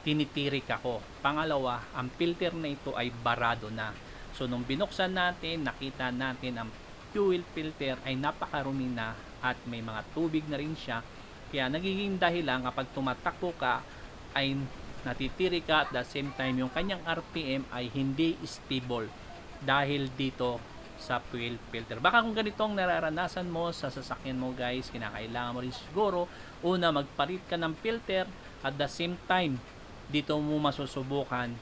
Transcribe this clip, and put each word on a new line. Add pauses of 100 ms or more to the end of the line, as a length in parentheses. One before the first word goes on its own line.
tinitirik
ako. (240)
Pangalawa,
ang
filter
na
ito
ay
barado
na. (400)
So
nung
binuksan
natin,
nakita
natin
ang (460)
fuel
filter
ay
napakarumi
na (240)
at (160)
may
mga
tubig
na
rin
siya. (480)
Kaya
nagiging
dahilan
kapag
tumatakbo
ka (560)
ay (480)
natitirik
ka
at
the
same
time
yung
kanyang
R
P
M
ay
hindi
stable (560)
dahil
dito (400)
sa
fuel (160)
filter.
Baka
kung
ganito
ang
nararanasan
mo
sa
sasakyan
mo
guys,
kinakailangan
mo
rin
siguro, (400)
una
magpalit
ka
ng
filter (380)
at
the
same (140)
time (500)
dito
mo
masusubukan